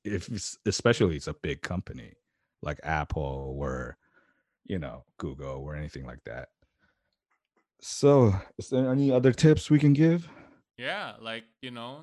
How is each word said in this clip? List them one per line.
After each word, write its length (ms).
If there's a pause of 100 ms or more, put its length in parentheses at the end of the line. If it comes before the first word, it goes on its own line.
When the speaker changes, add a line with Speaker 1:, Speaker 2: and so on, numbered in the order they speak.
Speaker 1:
if 240
it's, 360
especially 520
it's 100
a 60
big 280
company 520 (480)
like 220
Apple 760
or, 400 (680)
you 140
know, 240 (140)
Google 440
or 140
anything 300
like 180
that. 260 (1300)
So, 520 (240)
is 120
there 200
any 220
other 220
tips 360
we 100
can 140
give? 360 (480)
Speaker 2:
Yeah, 440
like, 220 (180)
you 100
know, 320